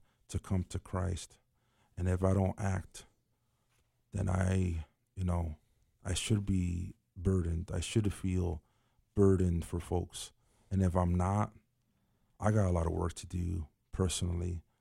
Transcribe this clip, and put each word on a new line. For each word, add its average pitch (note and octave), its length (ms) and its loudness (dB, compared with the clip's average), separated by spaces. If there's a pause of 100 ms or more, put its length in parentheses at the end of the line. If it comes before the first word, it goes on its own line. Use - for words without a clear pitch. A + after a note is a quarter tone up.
(300)
to F#2+ 100 -4
come F#2 300 -2
to F#2 100 -6
Christ. F2+ 580 -6 (580)
And F2+ 120 -2
if F2+ 160 0
I F#2+ 100 4
don't F#2+ 240 2
act, F#2+ 480 -6 (1040)
then G2 160 -2
I, F#2 560 0 (300)
you F#2+ 80 -6
know, F2 320 -2 (500)
I F#2+ 100 -4
should G#2 300 0
be F2+ 500 -2 (220)
burdened. E2+ 560 0
I G2 60 -4
should G2+ 340 0
feel F2+ 480 -2 (540)
burdened F#2 500 6
for - 140 -6
folks. - 540 -4 (360)
And F#2+ 140 0
if F2+ 140 2
I'm F2 180 4
not, G2 380 2 (880)
I G#2 100 2
got G#2+ 160 4
a F2+ 60 4
lot E2+ 140 2
of E2 60 0
work F2 220 -2
to - 120 -14
do F2 400 -4 (260)
personally F2 680 -2 (180)